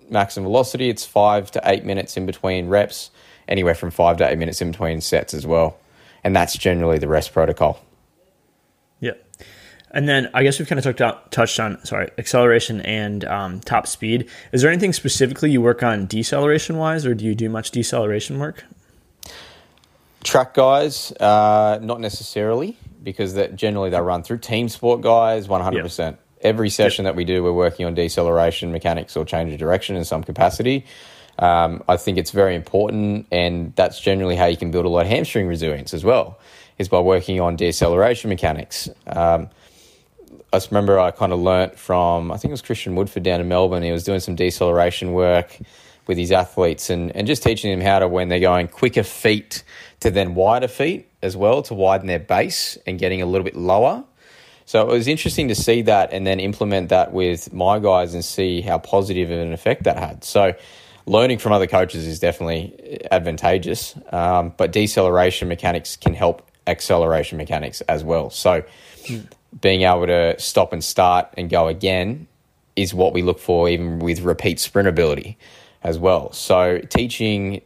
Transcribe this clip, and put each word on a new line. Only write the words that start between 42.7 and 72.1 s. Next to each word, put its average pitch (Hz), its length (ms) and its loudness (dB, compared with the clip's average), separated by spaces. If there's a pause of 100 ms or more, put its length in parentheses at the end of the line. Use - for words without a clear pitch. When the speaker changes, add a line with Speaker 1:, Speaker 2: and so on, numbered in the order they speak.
Speaker 1:
Woodford 95 280 -4
down 87 180 0
in 87 60 -4
Melbourne. 90 360 2
He 85 80 -2
was 85 120 -4
doing 98 160 -2
some 90 160 -6
deceleration 87 800 0
work 90 440 2 (500)
with 90 100 -2
his 87 160 0
athletes 90 560 0
and, 87 260 -4
and 98 100 -4
just 139 160 -2
teaching 104 300 0
them 92 80 -2
how 98 200 4
to, 92 100 4
when 90 180 0
they're 90 140 0
going 90 260 4
quicker 117 360 0
feet, - 600 -2 (380)
to - 100 2
then 90 240 0
wider 113 320 4
feet 156 400 -4 (140)
as 95 160 -6
well, 110 240 4
to - 120 -12
widen 95 340 2
their 87 120 -2
base - 640 -2
and 92 140 -8
getting 92 220 -2
a 90 40 -2
little 92 200 0
bit - 100 -8
lower. 110 480 2 (640)
So 110 160 2
it 113 60 2
was 120 200 2
interesting 156 400 -2
to 110 80 0
see 117 280 2
that 104 280 4
and 95 160 -4
then 95 140 0
implement 98 480 -2
that 92 240 4
with 90 400 -2
my 95 260 2
guys 90 340 2
and 85 100 -6
see 90 380 -4
how 82 180 -2
positive 92 520 -2
of 85 80 -4
an 82 140 -6
effect 107 320 -2
that - 120 2
had. - 280 -10
So 98 280 2 (520)
learning 113 320 2
from 107 160 0
other 95 140 2
coaches 90 380 0
is 80 140 -8
definitely - 920 -4
advantageous, 87 840 0 (160)
um, 87 460 0
but 87 160 2
deceleration 92 760 2
mechanics 87 480 -4
can - 180 0
help 85 320 -2 (220)
acceleration 82 680 0
mechanics 78 440 -8
as 78 220 -2
well. 78 260 -2
So 87 340 0 (440)
Speaker 2:
Hmm. 117 120 -10 (420)
Speaker 1:
being 95 220 2
able 90 240 4
to 85 320 2
stop - 340 0
and 80 100 -8
start 90 440 2 (100)
and 87 120 -8
go 85 180 2
again 95 600 -4 (480)